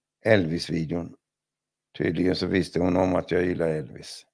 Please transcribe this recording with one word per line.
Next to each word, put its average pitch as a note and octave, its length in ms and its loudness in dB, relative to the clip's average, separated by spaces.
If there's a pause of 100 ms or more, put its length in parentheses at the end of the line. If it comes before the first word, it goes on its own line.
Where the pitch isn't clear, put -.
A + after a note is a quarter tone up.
(240)
Elvis-videon. E2+ 920 0 (840)
Tydligen F2+ 380 0
så F#2 100 -2
visste F2 340 0
hon F2+ 160 2
om F#2 180 2
att E2+ 160 -2
jag F2+ 140 2
gillar E2 240 0
Elvis. - 640 -8